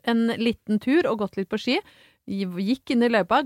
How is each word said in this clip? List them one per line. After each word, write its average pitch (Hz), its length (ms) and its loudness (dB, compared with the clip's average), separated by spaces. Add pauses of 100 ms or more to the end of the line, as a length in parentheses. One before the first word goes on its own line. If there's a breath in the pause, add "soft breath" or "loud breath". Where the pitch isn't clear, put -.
en 233 220 2 (100)
liten 214 480 -2
tur 302 240 2
og 220 160 -2
gått 196 160 -6
litt 190 80 -6
på 214 160 -4
ski. 262 140 0 (500 soft breath)
Gikk 196 640 -4
inn 240 140 4
i - 20 2
løypa, 220 380 2